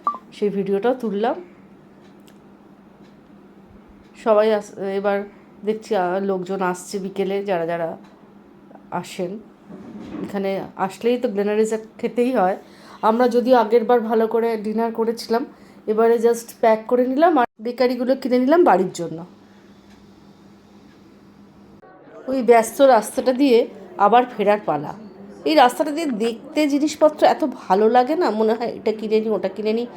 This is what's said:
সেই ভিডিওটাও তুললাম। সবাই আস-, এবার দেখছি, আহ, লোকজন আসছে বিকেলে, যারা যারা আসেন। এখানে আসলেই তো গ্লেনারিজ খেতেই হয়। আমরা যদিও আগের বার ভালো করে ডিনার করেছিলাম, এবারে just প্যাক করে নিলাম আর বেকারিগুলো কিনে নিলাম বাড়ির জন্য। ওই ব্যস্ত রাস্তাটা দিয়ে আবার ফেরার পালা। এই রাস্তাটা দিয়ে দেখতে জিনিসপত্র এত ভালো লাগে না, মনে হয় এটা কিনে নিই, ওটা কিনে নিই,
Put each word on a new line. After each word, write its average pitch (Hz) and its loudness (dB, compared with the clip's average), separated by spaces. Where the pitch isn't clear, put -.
সেই - -4
ভিডিওটাও 196 -2
তুললাম। 226 -4
সবাই 214 4
আস-, 202 -6
এবার 196 -2
দেখছি, 214 -4
আহ, 185 0
লোকজন 190 -4
আসছে 180 -4
বিকেলে, 196 -4
যারা 175 -2
যারা 170 -6
আসেন। 180 -8
এখানে 196 -6
আসলেই 226 -2
তো 240 -2
গ্লেনারিজ 208 0
খেতেই 240 -2
হয়। 196 2
আমরা 226 2
যদিও 240 4
আগের 226 4
বার 240 2
ভালো 220 0
করে 226 -2
ডিনার 220 -4
করেছিলাম, 226 -4
এবারে 226 2
just 226 0
প্যাক 220 2
করে 247 2
নিলাম 302 2
আর 240 2
বেকারিগুলো 247 -2
কিনে 247 0
নিলাম 302 4
বাড়ির 185 4
জন্য। 165 -10
ওই 262 -2
ব্যস্ত 226 4
রাস্তাটা 254 4
দিয়ে 254 4
আবার 202 4
ফেরার 208 2
পালা। 151 -4
এই 311 2
রাস্তাটা 285 4
দিয়ে 311 -4
দেখতে 233 -2
জিনিসপত্র 302 2
এত - 2
ভালো 214 2
লাগে 247 2
না, 320 0
মনে 214 0
হয় 233 -4
এটা - -4
কিনে 220 0
নিই, 220 -4
ওটা 196 -2
কিনে 214 -4
নিই, 233 -4